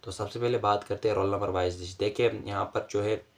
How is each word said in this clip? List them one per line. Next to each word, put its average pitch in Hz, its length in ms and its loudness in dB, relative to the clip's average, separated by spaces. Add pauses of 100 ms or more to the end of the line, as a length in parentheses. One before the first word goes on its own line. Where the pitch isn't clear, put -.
तो 101 60 -10
सबसे 107 300 -6
पहले 120 180 2
बात 104 260 2
करते - 240 -2
हैं 104 80 2
रोल 98 140 2
नंबर 101 180 0
वाइज 90 320 0
लिस्ट। 87 180 -10
देखिए 107 480 0
यहाँ 101 180 -2
पर - 260 -4
जो 104 120 0
है 107 240 -2 (120)